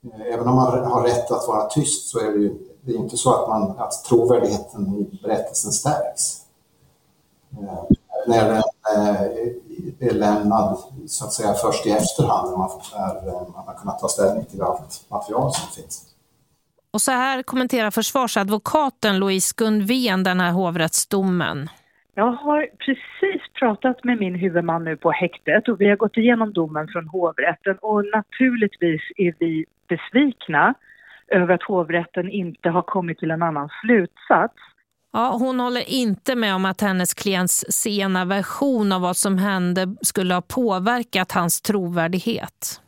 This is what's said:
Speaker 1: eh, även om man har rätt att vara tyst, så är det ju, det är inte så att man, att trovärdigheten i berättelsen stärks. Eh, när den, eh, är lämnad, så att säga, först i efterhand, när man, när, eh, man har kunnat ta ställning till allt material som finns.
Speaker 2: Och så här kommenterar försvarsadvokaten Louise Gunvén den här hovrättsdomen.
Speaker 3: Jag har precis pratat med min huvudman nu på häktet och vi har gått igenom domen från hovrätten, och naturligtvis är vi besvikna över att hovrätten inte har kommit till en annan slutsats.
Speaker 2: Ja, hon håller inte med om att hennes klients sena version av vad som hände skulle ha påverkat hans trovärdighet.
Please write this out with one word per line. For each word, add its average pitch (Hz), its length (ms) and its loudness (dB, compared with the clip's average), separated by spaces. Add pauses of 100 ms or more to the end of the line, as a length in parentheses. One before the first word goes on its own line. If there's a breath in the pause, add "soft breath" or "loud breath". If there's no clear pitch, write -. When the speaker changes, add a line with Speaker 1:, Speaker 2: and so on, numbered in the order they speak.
Speaker 1:
eh, 117 300 -8
även 120 140 0
om 127 60 6
man 127 300 4
har 123 180 0
rätt 120 280 0
att - 180 -2
vara 107 200 0
tyst, - 400 -2
så 120 100 -4
är 107 140 0
det 104 60 2
ju, 101 160 2 (260)
det 123 120 -6
är 113 40 -2
inte - 200 -4
så 123 180 4
att - 140 0
man, 104 300 -2
att - 260 -8
trovärdigheten 117 840 2 (100)
i - 260 -6
berättelsen - 500 -4
stärks. - 720 -2 (1160)
Eh, 98 260 -10 (420)
när 117 220 4
den, 110 140 2 (320)
eh, 104 260 2 (880)
är 110 60 2
lämnad, 104 640 2 (280)
så - 180 -8
att - 80 -8
säga, 107 200 -2 (120)
först - 220 0
i 107 40 2
efterhand, 107 600 2
när - 80 -4
man, 92 120 -2 (220)
när, 95 360 -6
eh, - 280 -8
man - 100 -16
har - 140 -14
kunnat 98 180 -8
ta - 100 -4
ställning 98 360 0
till 95 180 -8
allt - 480 -6
material 113 420 -2
som - 300 -8
finns. - 280 -16 (800)
Speaker 2:
Och 214 100 -2
så - 100 2
här 262 320 0
kommenterar 247 480 0
försvarsadvokaten 220 1300 0
Louise 190 380 0
Gunvén 214 680 2
den 185 180 2
här 175 120 2
hovrättsdomen. 170 1160 0 (460 soft breath)
Speaker 3:
Jag 226 180 2
har 294 340 0 (120)
precis - 640 -2 (160)
pratat 247 460 0
med 247 140 0
min 185 160 -2
huvudman 170 500 0
nu 160 120 -4
på 165 140 2
häktet 175 580 0
och 196 120 0
vi 202 80 6
har 208 80 6
gått 202 200 0
igenom 226 360 4
domen 156 360 -2
från 165 200 -8
hovrätten, 170 760 -2
och 208 220 0 (100)
naturligtvis 214 880 0 (140)
är 175 220 0
vi 160 260 0 (240)
besvikna 185 840 2 (540 soft breath)
över 180 260 4
att 170 80 -2
hovrätten 175 680 -2
inte 175 380 -4
har 175 140 2
kommit 170 360 -4
till 160 120 -2
en 165 120 -2
annan 151 260 -2 (140)
slutsats. 208 720 2 (580)
Speaker 2:
Ja, 233 260 0
hon 254 220 0
håller 247 300 -2
inte 247 460 0
med 214 180 2
om 190 100 0
att 190 160 -2
hennes 185 340 2
klients 185 540 0
sena 196 560 0
version 202 680 0
av 185 80 0
vad 180 160 0
som 196 220 2
hände 185 640 0
skulle 185 320 0
ha 180 80 0
påverkat 226 880 0
hans 170 300 0
trovärdighet. 180 1300 -2